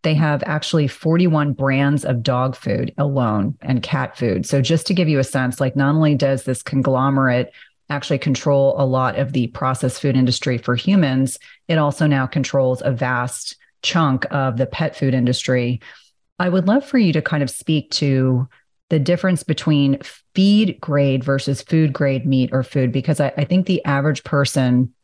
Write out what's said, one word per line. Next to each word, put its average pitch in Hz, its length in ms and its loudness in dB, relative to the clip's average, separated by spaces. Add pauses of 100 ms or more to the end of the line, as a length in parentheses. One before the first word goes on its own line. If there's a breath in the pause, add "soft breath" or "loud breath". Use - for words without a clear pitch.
They 156 120 0
have 151 300 0
actually 151 440 0
forty-one 160 640 0
brands 139 500 0
of 120 180 -2
dog 127 340 -2
food - 420 -4
alone 127 640 0
and 127 200 -2
cat - 360 -6
food. 113 260 -2
So 139 160 0
just 156 280 0
to 196 60 0
give 170 140 0
you 147 100 2
a 131 60 2
sense, 127 360 -4
like, 135 160 -2
not 139 180 2
only 156 200 4
does 135 280 0
this 127 200 -6
conglomerate 131 920 0 (360 loud breath)
actually 143 300 -4
control 139 600 2
a 143 60 2
lot 131 320 0
of 135 160 -2
the 123 140 0
processed 131 560 -4
food 135 140 0
industry 127 420 0
for 120 160 -2
humans, 135 640 2 (300 loud breath)
it 165 100 2
also 147 260 0
now 139 220 2
controls 127 580 0
a 139 60 2
vast 123 640 -4 (280 soft breath)
chunk 147 500 0
of 135 240 -2
the 120 100 0
pet 160 300 -6
food 135 180 0
industry. 123 680 0 (600 loud breath)
I 180 80 0
would 180 180 0
love 247 180 2
for - 140 0
you 190 140 4
to 147 100 0
kind - 220 0
of - 40 -4
speak - 440 -4
to 131 560 2 (420 soft breath)
the 160 80 2
difference 175 460 0
between 143 560 0 (340)
feed 202 460 2
grade 139 420 0
versus 139 400 -2
food 160 300 2
grade 135 340 0
meat 131 260 2
or 131 120 0
food, 127 260 0
because 135 300 -2
I, 139 160 0
I 147 80 0
think 180 220 0
the 185 180 -2
average 143 400 -2
person 127 680 0 (120)